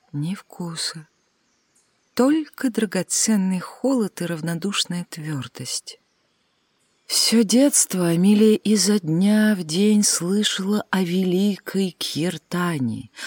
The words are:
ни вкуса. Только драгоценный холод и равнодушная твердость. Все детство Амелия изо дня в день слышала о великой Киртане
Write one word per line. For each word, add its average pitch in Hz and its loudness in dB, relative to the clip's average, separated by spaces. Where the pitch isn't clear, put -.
ни 151 -6
вкуса. 165 -10
Только 285 0
драгоценный 190 0
холод 240 -2
и 175 -4
равнодушная 170 -4
твердость. 143 -10
Все - 2
детство 208 2
Амелия 208 6
изо 208 2
дня 202 2
в 175 -8
день 208 2
слышала 202 -2
о 190 0
великой 185 0
Киртане 156 -4